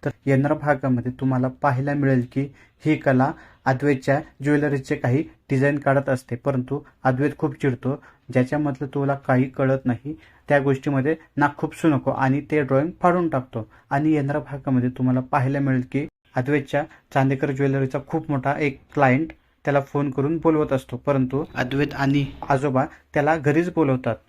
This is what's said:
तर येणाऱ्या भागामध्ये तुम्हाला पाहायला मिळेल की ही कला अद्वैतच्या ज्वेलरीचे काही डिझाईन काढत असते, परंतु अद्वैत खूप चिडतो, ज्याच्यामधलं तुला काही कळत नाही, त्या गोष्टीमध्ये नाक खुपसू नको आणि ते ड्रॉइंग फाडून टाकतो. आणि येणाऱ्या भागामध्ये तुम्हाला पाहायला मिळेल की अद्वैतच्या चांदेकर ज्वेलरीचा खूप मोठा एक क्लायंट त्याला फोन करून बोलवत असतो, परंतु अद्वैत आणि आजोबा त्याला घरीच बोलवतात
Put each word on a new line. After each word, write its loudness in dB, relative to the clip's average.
तर -2
येणाऱ्या 2
भागामध्ये 0
तुम्हाला 0
पाहायला 0
मिळेल 2
की -2
ही 2
कला 2
अद्वैतच्या 2
ज्वेलरीचे 0
काही 0
डिझाईन 2
काढत 0
असते, -4
परंतु -4
अद्वैत 0
खूप -4
चिडतो, -2
ज्याच्यामधलं -2
तुला 0
काही 2
कळत 0
नाही, -4
त्या 4
गोष्टीमध्ये 0
नाक 0
खुपसू -2
नको 0
आणि 0
ते 0
ड्रॉइंग 0
फाडून 2
टाकतो. -6
आणि 2
येणाऱ्या 0
भागामध्ये -2
तुम्हाला 2
पाहायला 0
मिळेल 0
की -2
अद्वैतच्या 0
चांदेकर 2
ज्वेलरीचा 0
खूप -6
मोठा -2
एक -2
क्लायंट 2
त्याला 2
फोन -2
करून -2
बोलवत 2
असतो, -4
परंतु 0
अद्वैत -2
आणि 2
आजोबा 0
त्याला 2
घरीच 0
बोलवतात 0